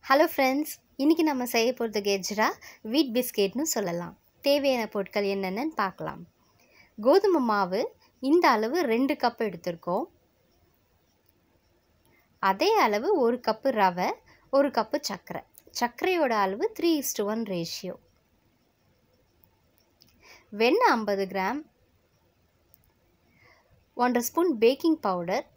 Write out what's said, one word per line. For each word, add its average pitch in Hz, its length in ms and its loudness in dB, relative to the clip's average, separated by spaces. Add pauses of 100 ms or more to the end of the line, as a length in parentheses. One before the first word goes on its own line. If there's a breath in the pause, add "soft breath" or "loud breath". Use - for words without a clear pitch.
ஹலோ 285 240 6
ஃப்ரெண்ட்ஸ், 269 400 0 (300)
இன்னைக்கு 311 260 4
நம்ம 254 240 -2
செய்ய 233 240 2
போறது 220 300 -4
கெஜ்ரா, 202 400 0 (460 loud breath)
வீட் 269 220 0
பிஸ்கெட்னு 240 500 -2 (100)
சொல்லலாம். 175 420 -6 (300)
தேவையான 277 360 2 (120)
பொருட்கள் 202 400 -4
என்னென்னன்னு 196 440 -6
பார்க்கலாம். 160 420 -6 (880 soft breath)
கோதுமை 359 340 4 (100)
மாவு 196 300 0 (500 soft breath)
இந்த 339 140 4 (120)
அளவு 226 200 -2 (140)
ரெண்டு 262 320 0
கப் 240 240 -2
எடுத்திருக்கோம். 175 580 -6 (2500 soft breath)
அதே 294 200 0 (140)
அளவு 220 240 0 (160)
ஒரு 240 140 0 (100)
கப்பு 226 300 -2
ரவை, 185 320 2 (480 soft breath)
ஒரு 285 200 2
கப்பு 254 220 -4 (100)
சர்க்கரை. - 320 -10 (380)
சர்க்கரையோட 285 540 -2 (100)
அளவு 233 260 -2 (100)
three 339 140 2 (100)
is - 160 -6
to 202 100 -2
one 226 240 -4
ratio. 175 420 -8 (2750 soft breath)
வெண்ணெய் 370 360 6
ஐம்பது 202 360 -2
கிராம், 202 300 -2 (2500 soft breath)
ஒன்றரை 240 260 0
ஸ்பூன் 339 240 0 (120)
பேக்கிங் 302 420 2
பவுடர் 185 480 -4